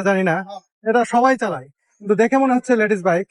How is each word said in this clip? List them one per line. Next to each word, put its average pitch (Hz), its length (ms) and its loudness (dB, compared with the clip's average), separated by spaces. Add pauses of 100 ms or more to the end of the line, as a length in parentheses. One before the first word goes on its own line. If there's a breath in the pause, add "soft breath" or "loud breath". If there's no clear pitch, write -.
জানি 190 160 0
না, 170 120 0 (540)
এটা 240 120 2 (120)
সবাই 254 240 2
চালায়, 160 300 -6 (300)
কিন্তু 208 180 -2
দেখে 233 220 2
মনে 269 180 2
হচ্ছে 247 200 0
লেডিজ 214 320 0
বাইক, 180 240 0